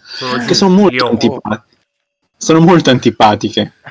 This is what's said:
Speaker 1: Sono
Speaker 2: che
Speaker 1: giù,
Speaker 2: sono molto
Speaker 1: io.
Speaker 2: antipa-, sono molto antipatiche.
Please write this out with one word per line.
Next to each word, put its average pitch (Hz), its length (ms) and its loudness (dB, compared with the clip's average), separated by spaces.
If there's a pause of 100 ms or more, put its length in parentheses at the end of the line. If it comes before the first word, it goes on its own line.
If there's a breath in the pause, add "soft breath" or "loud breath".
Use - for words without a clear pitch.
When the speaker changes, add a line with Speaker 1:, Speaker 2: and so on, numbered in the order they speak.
Speaker 1:
Sono 127 400 -8
Speaker 2:
che - 40 -8
Speaker 1:
giù, 175 60 -2
Speaker 2:
sono 185 220 2
molto 185 200 2
Speaker 1:
io. 123 140 -2
Speaker 2:
antipa-, 117 560 -4 (720)
sono 160 240 0
molto 165 300 4
antipatiche. 107 840 0 (180 loud breath)